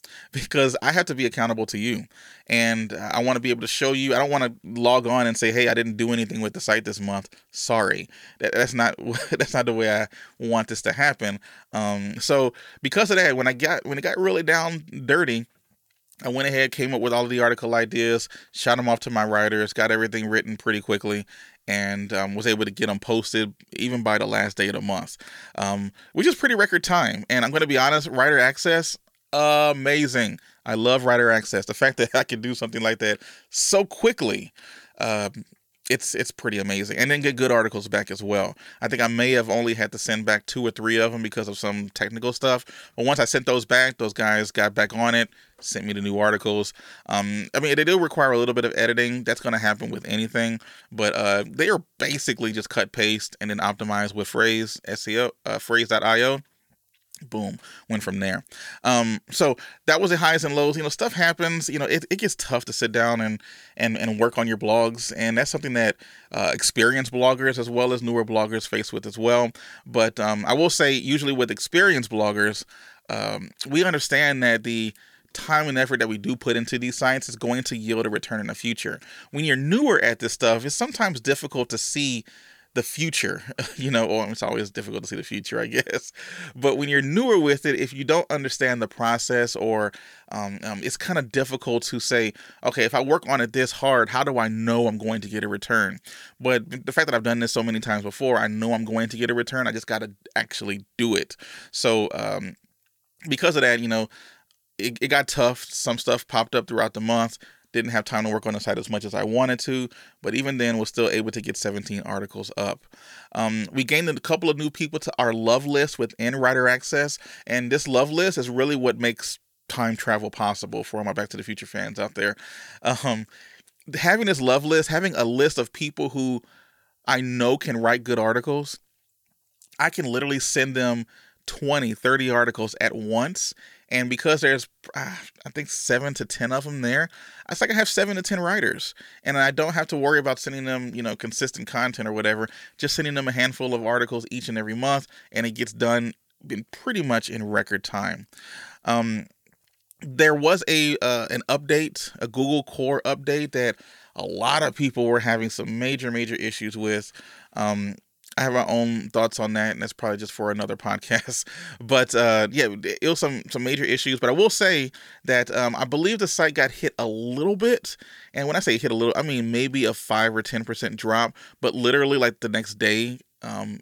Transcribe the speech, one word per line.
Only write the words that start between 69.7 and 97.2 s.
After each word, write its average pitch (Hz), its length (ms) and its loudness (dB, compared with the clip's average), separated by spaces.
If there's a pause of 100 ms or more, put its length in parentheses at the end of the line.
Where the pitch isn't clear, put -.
But, 113 320 0
um, 107 260 0
I 120 100 2
will 160 160 4
say, 143 220 4
usually 139 400 0
with 123 200 0
experienced 160 580 2
bloggers, 104 540 0 (440)
um, 107 420 -6 (160)
we 151 180 2
understand 143 580 2
that 117 220 4
the 113 280 -2 (400)
time 156 360 0
and 131 100 0
effort 131 220 2
that 113 80 0
we 107 100 -4
do 104 160 -2
put 120 220 0
into 117 240 -2
these 123 160 -4
sites 131 320 0
is 117 80 -12
going 123 260 -2
to 127 140 -6
yield 113 300 -2
a 107 40 -4
return 107 300 -4
in 107 80 -6
the 110 80 -6
future. 113 420 -6 (320)
When 147 140 -4
you're 143 120 2
newer 190 440 4
at 117 180 2
this 117 140 -4
stuff, 117 340 2
it's 143 80 -6
sometimes 214 460 -2
difficult 135 500 -2
to 113 80 -4
see 135 460 -4 (500)
the - 80 0
future, 147 580 -4 (200)
<laughs> - 160 -10
you 135 120 -4
know, 117 160 2
or 104 240 0
it's 110 140 -8
always 110 260 -2
difficult 107 360 -10
to 107 40 -14
see 104 60 -10
the - 80 -6
future, 110 380 -6
I 110 60 -4
guess. - 460 -2 (440)
But 131 200 2
when 143 120 -2
you're 143 140 4
newer 202 360 4
with 143 280 2
it, 143 120 2
if 123 140 -4
you 139 100 -10
don't 156 280 2
understand 131 520 -2
the 107 60 -2
process 120 640 0
or, 110 380 0 (400)
um, 101 320 -8
um, 104 180 -8
it's - 140 -6
kinda 170 260 -2
difficult 127 640 -2
to 123 160 -6
say, 117 320 0 (320)
"Okay, 123 180 0
if 113 100 2
I 135 80 4
work 147 280 2
on 139 120 2
it 117 120 -2
this 131 180 0
hard, 127 380 2
how 127 160 2
do 135 140 -2
I 110 100 2
know 117 400 2
I'm 107 100 -2
going 110 220 -4
to 101 80 -10
get 104 160 -4
a 104 40 -4
return?" 101 520 0 (400)
But 127 440 0
the 135 60 -6
fact 160 160 2
that 131 80 0
I've 113 80 2